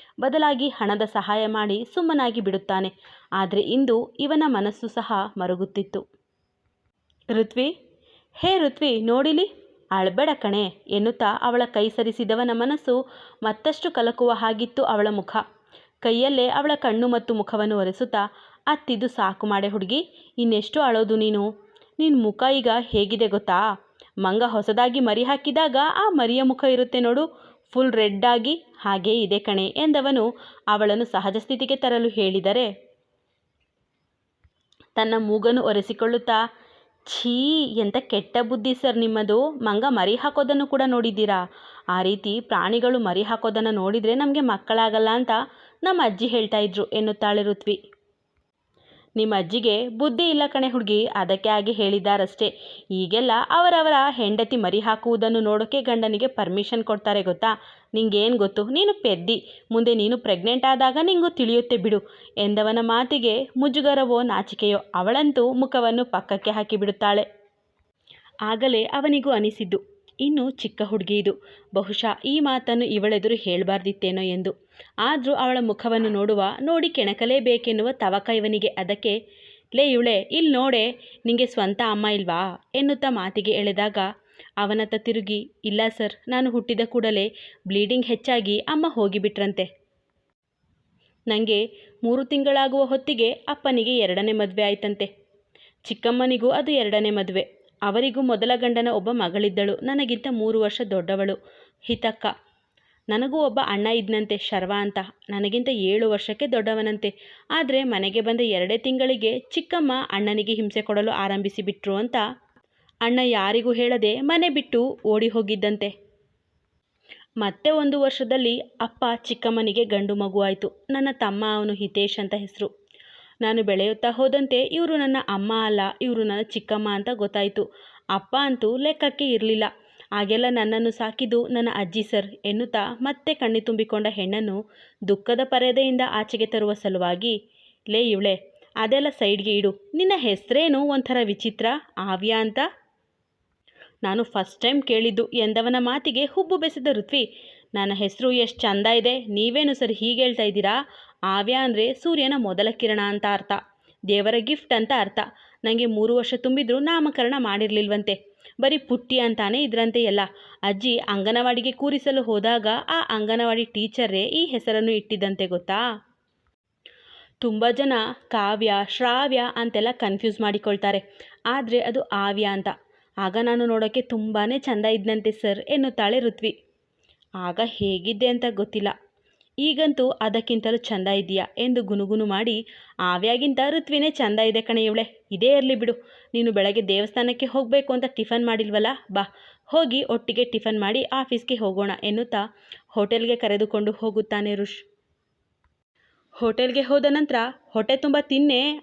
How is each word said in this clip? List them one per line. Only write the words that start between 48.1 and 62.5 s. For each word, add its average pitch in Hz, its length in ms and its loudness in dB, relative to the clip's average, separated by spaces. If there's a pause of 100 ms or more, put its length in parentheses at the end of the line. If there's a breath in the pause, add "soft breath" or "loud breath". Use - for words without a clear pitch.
"ನಿಮ್ಮ 220 220 2
ಅಜ್ಜಿಗೆ 214 500 0
ಬುದ್ಧಿ 277 420 0
ಇಲ್ಲ 294 160 2
ಕಣೆ 262 220 0
ಹುಡುಗಿ, 220 380 2
ಅದಕ್ಕೆ 190 420 0
ಹಾಗೆ 214 240 2
ಹೇಳಿದ್ದಾರಷ್ಟೇ. 202 840 0 (320 loud breath)
ಈಗೆಲ್ಲ 196 400 0 (200)
ಅವರವರ 330 420 4 (160)
ಹೆಂಡತಿ 226 480 0
ಮರಿ 202 240 0
ಹಾಕುವುದನ್ನು 220 600 2
ನೋಡೋಕೆ 214 400 0
ಗಂಡನಿಗೆ 226 460 0
ಪರ್ಮಿಷನ್ 208 580 -2
ಕೊಡ್ತಾರೆ 202 380 0
ಗೊತ್ತಾ? 185 380 0 (340 loud breath)
ನಿಂಗೇನ್ 220 440 2
ಗೊತ್ತು, 208 300 0
ನೀನು 403 340 2
ಪೆದ್ದಿ, 190 720 -2
ಮುಂದೆ 233 220 4
ನೀನು 220 240 0
ಪ್ರೆಗ್ನೆಂಟ್ 226 480 0
ಆದಾಗ 262 360 2
ನಿಂಗೂ 349 260 2
ತಿಳಿಯುತ್ತೆ 247 480 2
ಬಿಡು" 208 220 2 (400 loud breath)
ಎಂದವನ 214 420 0